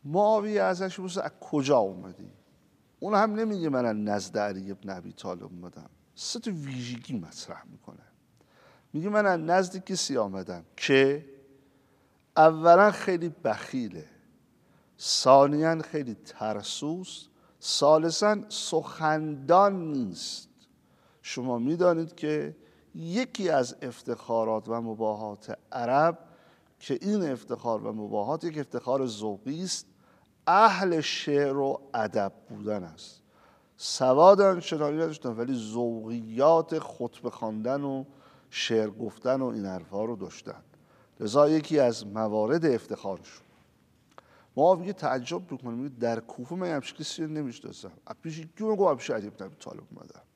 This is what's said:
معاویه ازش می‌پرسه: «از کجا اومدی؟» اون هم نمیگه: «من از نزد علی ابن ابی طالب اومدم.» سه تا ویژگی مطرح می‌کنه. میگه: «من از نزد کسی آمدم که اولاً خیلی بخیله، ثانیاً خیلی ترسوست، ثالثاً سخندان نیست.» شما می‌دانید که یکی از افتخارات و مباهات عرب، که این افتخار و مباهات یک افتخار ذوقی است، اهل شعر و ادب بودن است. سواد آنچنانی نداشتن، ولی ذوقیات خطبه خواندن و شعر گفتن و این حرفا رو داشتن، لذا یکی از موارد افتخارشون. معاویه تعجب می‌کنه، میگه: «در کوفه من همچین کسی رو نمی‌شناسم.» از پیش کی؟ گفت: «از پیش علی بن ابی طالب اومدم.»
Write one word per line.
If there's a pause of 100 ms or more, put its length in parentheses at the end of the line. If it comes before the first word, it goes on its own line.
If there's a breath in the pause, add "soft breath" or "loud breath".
معاویه
ازش
می‌پرسه:
«از (100)
کجا
اومدی؟» (680)
اون
هم
نمیگه:
«من
از
نزد
علی
ابن
ابی
طالب
اومدم.» (260)
سه
تا
ویژگی
مطرح
می‌کنه. (920 soft breath)
میگه:
«من
از
نزد
کسی
آمدم (120)
که (1120 soft breath)
اولاً
خیلی
بخیله، (920 soft breath)
ثانیاً
خیلی
ترسوست، (320 soft breath)
ثالثاً (120)
سخندان
نیست.» (720 soft breath)
شما
می‌دانید
که (400 soft breath)
یکی
از
افتخارات
و
مباهات (140)
عرب، (640 soft breath)
که
این
افتخار
و
مباهات
یک
افتخار
ذوقی
است، (640 soft breath)
اهل
شعر
و (120)
ادب (160)
بودن
است. (560 soft breath)
سواد
آنچنانی
نداشتن،
ولی (180)
ذوقیات
خطبه
خواندن
و (440 soft breath)
شعر
گفتن
و
این
حرفا
رو
داشتن، (560 soft breath)
لذا
یکی
از
موارد
افتخارشون. (1120 soft breath)
معاویه
تعجب
می‌کنه،
میگه:
«در
کوفه
من
همچین
کسی
رو
نمی‌شناسم.» (160)
از
پیش
کی؟
گفت:
«از
پیش
علی
بن
ابی
طالب
اومدم.» (140)